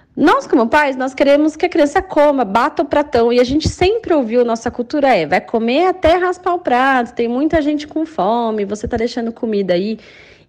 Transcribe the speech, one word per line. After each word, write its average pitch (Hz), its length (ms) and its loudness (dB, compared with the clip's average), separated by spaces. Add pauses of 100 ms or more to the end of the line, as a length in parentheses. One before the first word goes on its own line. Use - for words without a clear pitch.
(140)
Nós, 415 320 2
como 247 220 2
pais, 294 260 2
nós 262 200 -4
queremos 294 420 2
que - 80 -6
a 349 60 2
criança 320 320 0
coma, 294 420 2
bata 247 380 -2
o - 20 0
pratão, 285 480 0
e 247 80 2
a 254 40 6
gente 277 220 -2
sempre 403 460 0
ouviu, 247 320 2
nossa 226 260 -4
cultura 269 380 -2
é, 196 160 2
"Vai 185 160 0
comer 240 460 0
até 349 300 2
raspar 359 360 -2
o 359 60 -2
prato, 262 560 0
tem 233 120 -2
muita 294 360 0
gente 294 260 -4
com 320 160 -4
fome, 220 600 -2
você 208 200 -8
tá 240 120 -4
deixando 233 340 -4
comida 202 400 -2
aí." 208 260 -2 (500)